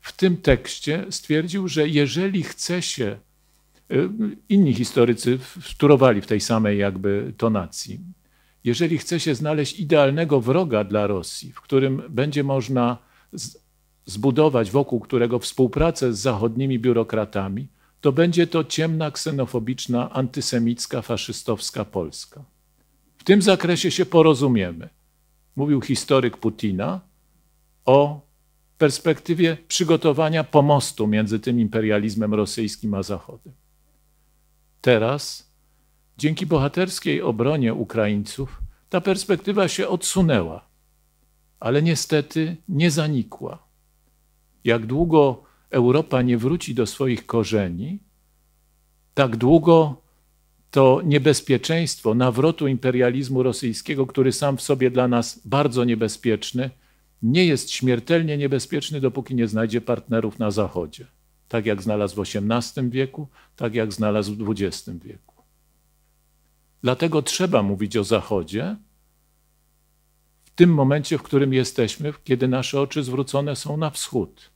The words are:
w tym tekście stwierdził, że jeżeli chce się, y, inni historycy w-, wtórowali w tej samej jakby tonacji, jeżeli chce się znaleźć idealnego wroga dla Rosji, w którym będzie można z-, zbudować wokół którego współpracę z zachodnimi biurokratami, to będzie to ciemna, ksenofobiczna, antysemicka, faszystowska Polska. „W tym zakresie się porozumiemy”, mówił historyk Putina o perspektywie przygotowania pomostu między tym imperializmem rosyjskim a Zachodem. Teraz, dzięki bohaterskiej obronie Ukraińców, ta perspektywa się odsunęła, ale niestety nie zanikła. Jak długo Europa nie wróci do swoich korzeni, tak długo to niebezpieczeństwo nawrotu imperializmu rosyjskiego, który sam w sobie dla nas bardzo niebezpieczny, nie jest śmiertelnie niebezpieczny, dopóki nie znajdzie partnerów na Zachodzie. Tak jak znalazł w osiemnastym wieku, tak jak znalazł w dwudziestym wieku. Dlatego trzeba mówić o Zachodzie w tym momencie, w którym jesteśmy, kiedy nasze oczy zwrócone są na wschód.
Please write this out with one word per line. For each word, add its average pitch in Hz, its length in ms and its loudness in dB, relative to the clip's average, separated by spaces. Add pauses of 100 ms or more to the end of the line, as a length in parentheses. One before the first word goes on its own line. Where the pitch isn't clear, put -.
w - 100 -18
tym 185 260 0
tekście 147 720 -2
stwierdził, 175 580 -4
że 151 200 0
jeżeli 156 560 0
chce - 380 -6
się, 107 360 -6 (760)
y, 180 180 2 (400)
inni 190 240 6
historycy 120 640 2
w-, 131 60 -10
wtórowali 135 800 4
w - 60 -12
tej 107 140 0
samej 110 360 0
jakby 101 600 -2
tonacji, 104 640 -4 (640)
jeżeli 156 340 0
chce 165 220 -4
się 151 160 -2
znaleźć 151 440 -4
idealnego 147 640 4
wroga 127 420 2
dla 101 240 0
Rosji, - 460 -6
w - 80 -20
którym 135 480 0
będzie 143 340 -2
można 123 540 -2 (360)
z-, - 240 -14 (480)
zbudować 120 680 2
wokół 135 280 0
którego 120 400 0
współpracę 135 760 0
z 98 60 -6
zachodnimi 117 600 -2
biurokratami, 110 880 -2 (340)
to 147 100 4
będzie 165 360 4
to 165 160 0
ciemna, 160 480 -4
ksenofobiczna, 123 1000 -4
antysemicka, 123 880 -2
faszystowska 110 840 -6
Polska. - 580 -10 (720)
„W - 60 -20
tym 196 180 6
zakresie 175 500 2
się 180 140 0
porozumiemy”, 127 840 2 (680)
mówił 143 260 0
historyk 127 560 0
Putina 110 640 -4 (840)
o 143 360 6 (560)
perspektywie 160 800 0 (100)
przygotowania 156 760 2
pomostu 143 640 2
między 107 320 0
tym 120 200 -2
imperializmem 107 720 0
rosyjskim 107 600 -4
a 98 100 -4
Zachodem. 110 500 -12 (1300)
Teraz, 123 680 0 (680)
dzięki 156 280 -2
bohaterskiej 160 760 0
obronie 123 520 0
Ukraińców, 104 880 -4 (280)
ta 185 120 0
perspektywa 196 680 0
się 185 200 -2
odsunęła, 143 800 0 (920)
ale 139 240 2
niestety 160 760 0 (120)
nie 165 220 2
zanikła. 151 760 -4 (960)
Jak 117 220 2
długo 143 580 2 (260)
Europa 131 520 2
nie 123 160 2
wróci 131 380 -2
do 117 100 0
swoich 127 400 -4
korzeni, 107 760 -2 (1120)
tak 123 240 0
długo 156 640 4 (720)
to 135 340 6
niebezpieczeństwo 147 1080 0
nawrotu 131 540 0
imperializmu 127 760 0
rosyjskiego, 127 640 -4
który 131 240 2
sam 139 260 -2
w - 40 -8
sobie 127 300 0
dla 123 160 2
nas 120 380 -2
bardzo 127 380 0
niebezpieczny, 117 840 -2 (540)
nie 151 220 2
jest 151 260 0
śmiertelnie 147 640 0
niebezpieczny, 143 640 -4
dopóki 131 340 -4
nie 117 120 0
znajdzie 110 340 -2
partnerów 113 580 -4
na 107 120 -2
Zachodzie. 92 540 -4 (420)
Tak 110 180 -4
jak 104 160 -2
znalazł 104 340 -2
w 104 40 -8
osiemnastym 113 720 -4
wieku, 131 380 -6 (280)
tak 113 200 -6
jak 110 180 -2
znalazł 104 400 -2
w 104 40 -10
dwudziestym 98 600 -6
wieku. - 360 -20 (1500)
Dlatego 151 400 0
trzeba 160 420 0
mówić 101 340 -2
o 104 60 0
Zachodzie 104 720 -2 (1700)
w - 60 -20
tym 175 240 6
momencie, 143 440 2
w - 60 -6
którym 139 300 0
jesteśmy, 127 600 -2 (100)
kiedy 127 240 0
nasze 127 340 -2
oczy 143 220 -4
zwrócone 139 520 -4
są 147 220 -8
na 156 120 -2
wschód. - 680 -6